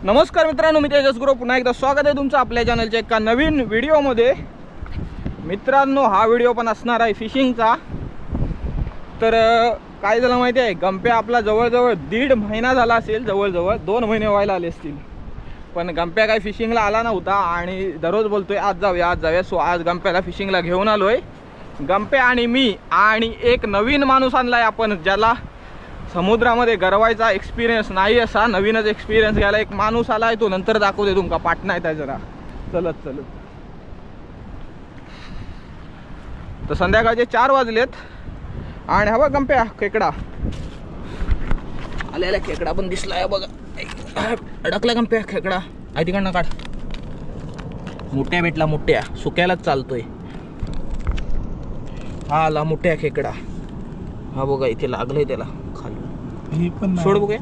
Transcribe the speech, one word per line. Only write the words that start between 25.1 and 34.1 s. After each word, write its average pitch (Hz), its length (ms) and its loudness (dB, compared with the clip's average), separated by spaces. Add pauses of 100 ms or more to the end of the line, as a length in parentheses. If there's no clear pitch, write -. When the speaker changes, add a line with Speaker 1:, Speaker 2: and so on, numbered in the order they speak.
Speaker 1:
समुद्रामध्ये 226 640 4
गरवायचा 214 540 4
एक्सपिरियन्स 220 600 0
नाही, 196 280 4
असा 220 280 2
नवीनच 214 400 2
एक्सपिरियन्स 214 520 2
घ्यायला 208 200 4
एक 208 140 -2
माणूस 220 380 0
आलाय. 226 240 2
तो 220 140 0
नंतर 190 300 0
दाखवते 202 360 2
तुमका, 180 220 0
पाटणा 170 360 0
आहे 170 220 -2
जरा 139 220 -6 (560)
चलत 170 200 -2 (120)
चलत. 139 180 -10 (3500)